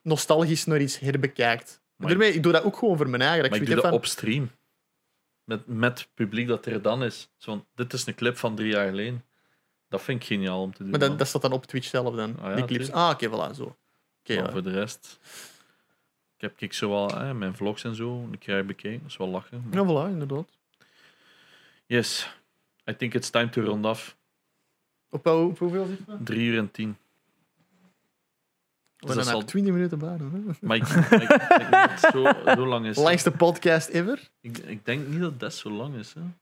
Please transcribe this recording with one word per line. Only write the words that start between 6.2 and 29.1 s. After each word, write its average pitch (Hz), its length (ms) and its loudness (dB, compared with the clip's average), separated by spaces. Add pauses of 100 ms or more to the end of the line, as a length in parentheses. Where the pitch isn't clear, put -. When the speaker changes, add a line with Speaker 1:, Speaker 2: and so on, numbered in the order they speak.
Speaker 2:
dat 117 180 -2
er 113 160 -4
dan 117 220 0
is. - 340 -8
Zo - 140 -14
van, 104 140 -10 (100)
"Dit 123 180 -6
is 123 120 -6
een 107 100 -8
clip 120 220 -2
van 110 180 -4
drie 110 160 -2
jaar 101 160 0
geleden." 110 360 -6 (680)
Dat 98 120 -6
vind 127 200 -4
ik - 60 -16
geniaal 95 340 -2
om 95 120 -6
te - 80 -18
doen, 98 100 -8
Speaker 1:
Maar 147 80 0
dat, 139 100 4
Speaker 2:
man. 147 80 -2
Speaker 1:
dat 131 100 0
staat - 140 -4
dan 131 100 0
op 131 140 -4
Twitch - 220 -6
zelf 123 280 -2
dan, 113 260 -4
Speaker 2:
Ah 95 80 -8
ja, 98 60 -4
Speaker 1:
die 127 100 0
clips. 123 200 -4
Speaker 2:
tuurlijk. 160 200 2
Speaker 1:
Ah, 170 40 4
oké, 120 200 -2
voilà, 104 260 -6
zo. 127 80 -10
Oké, - 720 -10
Speaker 2:
Maar 85 100 -2
Speaker 1:
ja. - 60 -4
Speaker 2:
voor 95 120 -6
de 92 80 -6
rest... - 480 -6 (1160)
Ik - 60 -16
heb 104 160 -10
ik - 160 -10
zo 107 160 -4
wel, 101 180 0 (100)
hè, 131 160 -6
mijn 95 220 -4
vlogs 104 280 -6
en 117 120 -6
zo, 120 360 -8
een 104 60 -10
keer 98 280 -2
bekeken, 104 360 -10
dat 151 100 -18
is - 60 -16
wel 95 100 -6
lachen. 95 440 -8
Speaker 1:
Ja, 196 140 2
voilà, 165 260 0
inderdaad. 147 360 -6 (1400)
Speaker 2:
Yes. - 440 0 (600)
I 107 60 -8
think 120 180 -6
it's 117 160 -2
time 117 200 0
to 120 120 -2
round 104 240 -2
off. - 300 -4 (920)
Speaker 1:
Op, 147 140 -10
hoe-, 165 240 4
op 175 120 -4
hoeveel 175 260 -2
zit 190 220 -8
dat? 208 180 -14
Speaker 2:
Drie 110 240 -2
uur 113 80 2
en 104 140 -2
tien. 110 260 -8 (2000)
Speaker 1:
We - 100 -12
Speaker 2:
Dus 131 80 -2